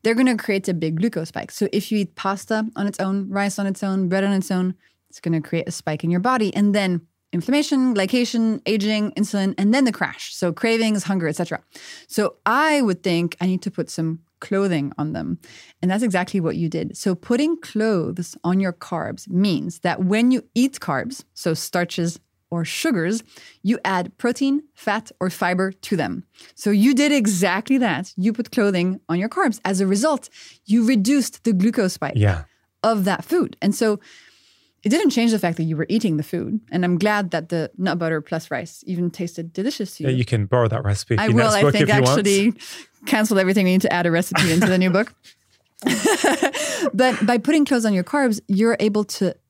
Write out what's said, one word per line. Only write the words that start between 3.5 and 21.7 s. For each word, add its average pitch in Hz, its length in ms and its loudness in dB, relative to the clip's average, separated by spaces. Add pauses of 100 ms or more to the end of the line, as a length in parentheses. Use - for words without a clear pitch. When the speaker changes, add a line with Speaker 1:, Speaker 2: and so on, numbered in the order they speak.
Speaker 1:
on 202 80 -2
its 196 160 -4
own, 190 260 -2
bread 190 160 0
on 196 80 2
its 196 180 -2
own, 185 240 -2 (360)
it's - 100 -20
gonna 165 220 0
create - 260 -4
a - 20 -8
spike 156 320 -6
in 170 80 0
your 175 100 2
body. 226 360 0
And 202 180 4
then 185 280 0 (320)
inflammation, 262 600 2
glycation, 226 720 0
aging, 214 460 0
insulin, 202 460 -2
and 202 160 4
then 277 100 4
the 233 80 2
crash. - 420 -8
So 175 180 -2
cravings, 226 520 0
hunger, 180 240 -2
et - 80 -4
cetera. - 240 -6 (480)
So - 280 -2 (100)
I 294 340 2
would 202 220 0
think 170 400 0
I 180 40 0
need 185 160 0
to 196 80 -6
put - 200 -6
some 165 300 -4 (200)
clothing 180 560 -2
on 151 160 -4
them. 113 260 -6 (440)
And 180 80 2
that's 202 120 0
exactly 185 380 0
what 165 160 -2
you 165 140 -2
did. 160 260 -6
So 190 180 -2
putting 302 460 -2
clothes 180 840 -2
on 180 160 0
your 190 140 0
carbs - 560 -8
means 180 520 -2
that 180 220 -2
when 214 280 2
you 254 140 0 (100)
eat 262 260 0
carbs, 175 440 -6 (100)
so - 180 -4
starches 170 680 -4 (320)